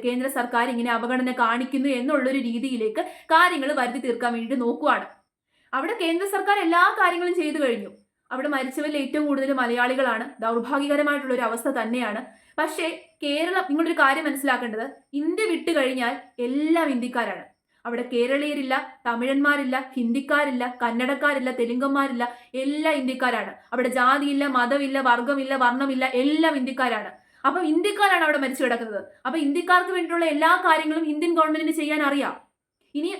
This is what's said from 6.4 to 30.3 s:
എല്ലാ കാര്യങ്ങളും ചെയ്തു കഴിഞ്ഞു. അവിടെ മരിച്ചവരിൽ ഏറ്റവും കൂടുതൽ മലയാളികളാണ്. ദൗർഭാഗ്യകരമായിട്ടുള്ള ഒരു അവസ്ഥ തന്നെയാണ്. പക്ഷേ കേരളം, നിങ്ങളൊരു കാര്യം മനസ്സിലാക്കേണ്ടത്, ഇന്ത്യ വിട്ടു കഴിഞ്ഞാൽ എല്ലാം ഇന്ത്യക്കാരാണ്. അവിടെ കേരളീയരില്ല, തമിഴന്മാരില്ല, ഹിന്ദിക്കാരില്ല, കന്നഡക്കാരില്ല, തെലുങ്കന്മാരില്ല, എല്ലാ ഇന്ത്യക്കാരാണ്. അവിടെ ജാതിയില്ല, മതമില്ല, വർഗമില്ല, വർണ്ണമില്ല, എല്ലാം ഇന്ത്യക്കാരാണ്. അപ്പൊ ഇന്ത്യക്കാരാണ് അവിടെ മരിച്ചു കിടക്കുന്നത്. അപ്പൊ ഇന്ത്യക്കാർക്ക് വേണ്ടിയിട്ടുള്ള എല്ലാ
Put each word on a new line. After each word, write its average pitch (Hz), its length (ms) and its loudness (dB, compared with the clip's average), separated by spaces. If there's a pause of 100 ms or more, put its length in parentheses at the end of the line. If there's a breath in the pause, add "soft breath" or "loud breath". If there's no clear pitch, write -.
എല്ലാ 349 420 4
കാര്യങ്ങളും 349 340 2
ചെയ്തു 311 280 -2
കഴിഞ്ഞു. 220 260 -2 (420)
അവിടെ 262 160 -4
മരിച്ചവരിൽ 294 500 -4
ഏറ്റവും 285 300 0
കൂടുതൽ 277 260 0
മലയാളികളാണ്. 247 880 0
ദൗർഭാഗ്യകരമായിട്ടുള്ള 277 920 0
ഒരു 247 80 0
അവസ്ഥ 233 260 -2
തന്നെയാണ്. 233 580 -4 (320 loud breath)
പക്ഷേ 320 520 -4 (140)
കേരളം, 330 460 0
നിങ്ങളൊരു 320 240 0
കാര്യം 302 320 2
മനസ്സിലാക്കേണ്ടത്, 254 640 -2 (240)
ഇന്ത്യ 320 380 -2
വിട്ടു 339 280 -2
കഴിഞ്ഞാൽ 262 420 -2 (180)
എല്ലാം 302 500 2
ഇന്ത്യക്കാരാണ്. 233 560 -4 (400)
അവിടെ 240 280 -4
കേരളീയരില്ല, 277 920 0
തമിഴന്മാരില്ല, 269 880 0
ഹിന്ദിക്കാരില്ല, 254 840 0
കന്നഡക്കാരില്ല, 254 720 0
തെലുങ്കന്മാരില്ല, 247 800 0 (200 loud breath)
എല്ലാ 294 380 0
ഇന്ത്യക്കാരാണ്. 247 640 -2 (200 loud breath)
അവിടെ 247 160 0
ജാതിയില്ല, 277 580 2
മതമില്ല, 269 520 0
വർഗമില്ല, 262 560 2
വർണ്ണമില്ല, 262 500 2
എല്ലാം 294 520 2
ഇന്ത്യക്കാരാണ്. 247 540 -2 (360 soft breath)
അപ്പൊ 311 140 2
ഇന്ത്യക്കാരാണ് 359 640 2
അവിടെ 302 140 4
മരിച്ചു 269 260 -2
കിടക്കുന്നത്. 233 400 -2 (220 loud breath)
അപ്പൊ 302 140 -2
ഇന്ത്യക്കാർക്ക് 349 500 2
വേണ്ടിയിട്ടുള്ള 339 360 0
എല്ലാ 320 400 4